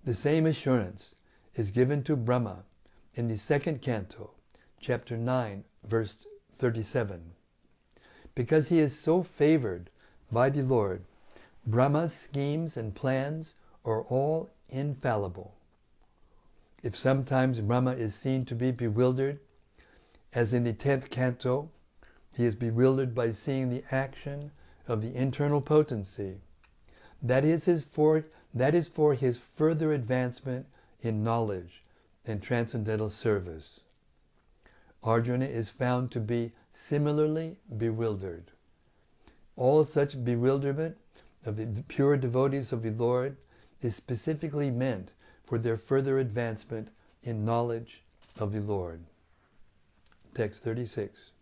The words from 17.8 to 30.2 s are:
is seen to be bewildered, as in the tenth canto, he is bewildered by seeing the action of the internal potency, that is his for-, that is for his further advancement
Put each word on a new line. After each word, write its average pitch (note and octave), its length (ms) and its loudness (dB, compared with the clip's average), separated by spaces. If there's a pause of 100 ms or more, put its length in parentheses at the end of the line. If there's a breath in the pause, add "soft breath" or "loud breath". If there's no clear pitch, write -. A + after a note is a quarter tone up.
is A2+ 220 -4
seen C3 300 -2
to B2 120 -6
be B2+ 160 0
bewildered, B2+ 680 0 (920 soft breath)
as A#2+ 180 2
in A#2+ 140 2
the A#2 80 0
tenth C3 360 0
canto, B2+ 600 -2 (680 soft breath)
he A#2+ 80 2
is A#2 120 2
bewildered B2 600 2
by A#2 160 0
seeing C3 380 -2
the B2 200 -4
action C#3+ 600 -6 (340 soft breath)
of A2 160 -2
the A2+ 140 -6
internal C#3+ 460 0
potency, A2 800 0 (840 soft breath)
that C3 240 2
is D#3+ 180 2
his E3+ 220 2
for-, D#3 400 4 (280 soft breath)
that C3+ 220 2
is E3+ 140 2
for D3+ 240 4
his B2 240 0
further D#3 560 0
advancement B2+ 720 -2 (360 soft breath)